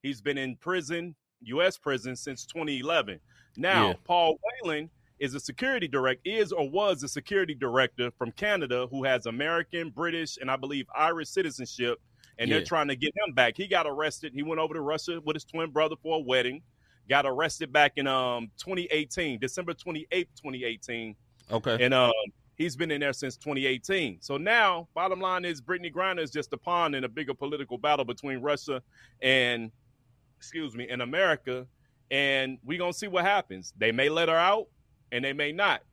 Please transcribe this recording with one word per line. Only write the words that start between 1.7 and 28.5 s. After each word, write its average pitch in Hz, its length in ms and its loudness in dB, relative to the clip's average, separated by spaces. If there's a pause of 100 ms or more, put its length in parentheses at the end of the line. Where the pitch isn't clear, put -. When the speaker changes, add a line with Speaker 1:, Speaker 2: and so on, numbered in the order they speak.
Speaker 1:
prison, 127 380 -2
since - 280 -10
twenty 151 360 -6
eleven. 127 380 0 (380)
Now, 160 320 4
Speaker 2:
Yeah. 90 60 0 (100)
Speaker 1:
Paul 170 340 2 (240)
Whelan 160 280 -4 (280)
is 135 160 -4
a 139 60 -6
security 233 480 -2
direct-, 131 380 0
is 208 260 2
or 156 160 0
was 180 340 2
a 143 60 -6
security 170 460 -2
director 123 640 0
from 117 140 -4
Canada 143 580 0
who 135 140 -6
has 131 200 2
American, 165 640 -2
British, 165 500 -4
and 131 120 -6
I - 60 2
believe 143 280 -6 (100)
Irish 160 360 0
citizenship, 127 680 -2 (400)
and 120 120 0
they're 156 80 4
Speaker 2:
Yeah. 147 80 0
Speaker 1:
trying 151 220 2
to 135 80 -2
get 147 180 -4 (120)
him 156 60 -6
back. 120 240 4
He 202 100 -4
got 180 200 2
arrested. 147 480 -4
He 143 80 -4
went 160 180 -2
over 156 140 0
to 160 80 -4
Russia 156 420 -4
with 151 120 -2
his 151 80 -8
twin 165 260 -4
brother 156 320 2
for 160 140 0
a 160 40 0
wedding, 127 400 2 (480)
got 139 180 4
arrested 143 460 -2
back 143 240 8
in, 139 100 0
um, 123 520 0
twenty 180 320 -4
eighteen, 151 480 -2
December 165 360 -6
twenty-eighth, 175 680 -6
twenty 131 240 -8
eighteen. 113 520 -6 (340)
Speaker 2:
Okay. 117 340 0
Speaker 1:
And, 131 100 4
um, 123 180 8 (440)
he's 160 200 -2
been 160 140 -2
in 147 100 -2
there 143 120 0
since 127 240 -8
twenty 139 300 -4
eighteen. 131 540 -2
So - 160 -6
now, 185 580 2
bottom 185 260 0
line 185 240 -2
is 165 160 -6
Brittany 170 300 -6
Griner 180 300 -2
is 151 100 -4
just 147 220 -4
a 139 40 -4
pawn 170 380 2
in 131 100 -2
a 120 40 -4
bigger 135 260 -6
political 143 440 -6
battle 143 260 2
between 123 360 -6
Russia 139 420 -4 (400)